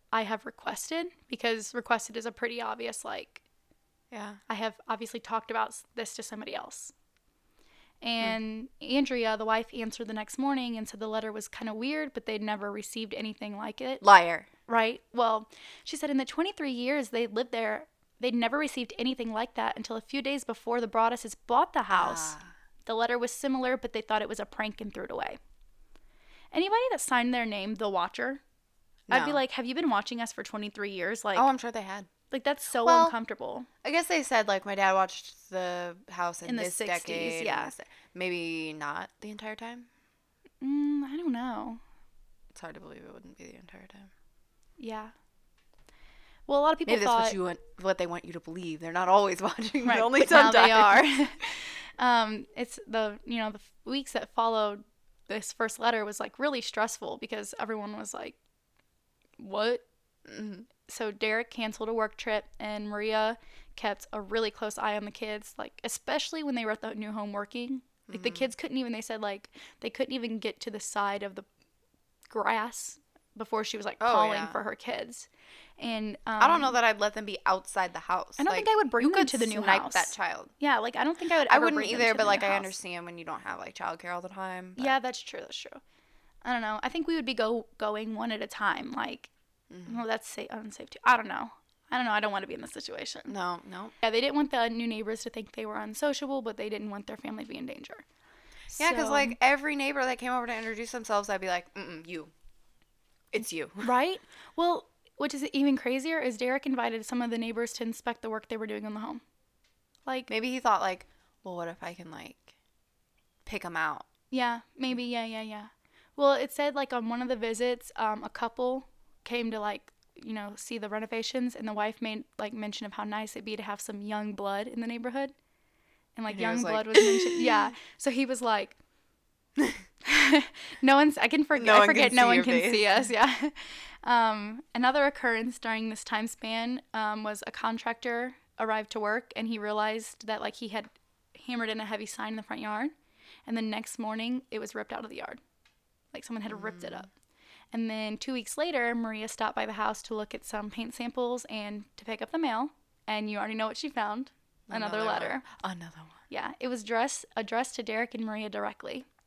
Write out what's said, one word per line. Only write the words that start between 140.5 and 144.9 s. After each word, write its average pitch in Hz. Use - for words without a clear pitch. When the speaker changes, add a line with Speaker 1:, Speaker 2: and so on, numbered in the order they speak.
Speaker 1:
he 226
had 208
hammered 233
in 220
a 220
heavy 214
sign 214
in 220
the 214
front -
yard, 214
and 226
the 226
next 220
morning 226
it 220
was 214
ripped 214